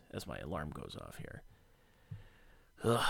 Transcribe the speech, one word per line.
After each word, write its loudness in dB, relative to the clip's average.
as -4
my -4
alarm -2
goes -6
off -10
here. -8
Ugh. 8